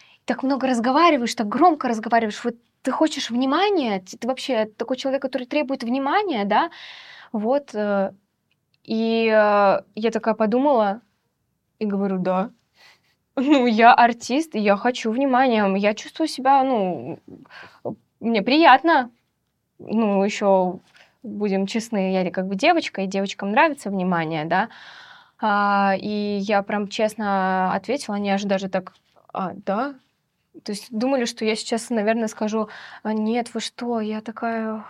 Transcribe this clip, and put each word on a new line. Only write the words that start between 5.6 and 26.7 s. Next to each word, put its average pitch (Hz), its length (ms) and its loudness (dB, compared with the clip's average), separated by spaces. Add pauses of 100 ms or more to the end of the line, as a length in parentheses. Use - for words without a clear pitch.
внимания, 269 640 -2
да?" 240 260 2 (600)
Вот, 247 420 -2
э, 202 380 0 (720)
и, 226 440 0
э, 208 520 4 (160)
я 220 140 0
такая 220 240 0
подумала 226 640 2 (800)
и 220 80 -4
говорю: 196 320 -2
"Да". 190 360 0
<laughs> - 800 -20
Ну, 269 300 4
я 226 280 8
артист, 240 640 0
и - 20 -2
я 202 180 2
хочу 247 360 -2
внимания. 247 640 2
Я 208 180 0
чувствую 302 340 -6
себя, 262 360 2
ну, 180 540 -2 (1040)
мне 220 220 0
приятно. 277 680 6 (680)
Ну, 202 460 0
еще 190 560 2 (420)
будем 202 440 -2
честны, 196 460 -2
я 185 180 0
как 185 180 -4
бы 196 80 -4
девочка, 302 460 0
и 196 40 -4
девочкам 196 460 -6
нравится 277 380 0
внимание, 165 540 -2
да. 185 240 0 (720)
А, 202 600 2
и 208 400 -4
я 202 220 0
прям 208 260 -4